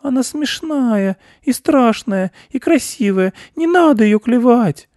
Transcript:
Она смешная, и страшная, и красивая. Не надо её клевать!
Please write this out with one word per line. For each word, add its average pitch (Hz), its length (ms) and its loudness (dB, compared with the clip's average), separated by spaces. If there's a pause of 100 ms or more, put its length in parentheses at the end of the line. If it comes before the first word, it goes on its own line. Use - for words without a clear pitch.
Она 269 200 -2
смешная, 247 920 -4 (260)
и 277 100 -2
страшная, 226 800 0 (200)
и - 80 -8
красивая. 196 760 -2 (240)
Не 320 100 -2
надо 320 380 4
её 214 140 2
клевать! 233 800 0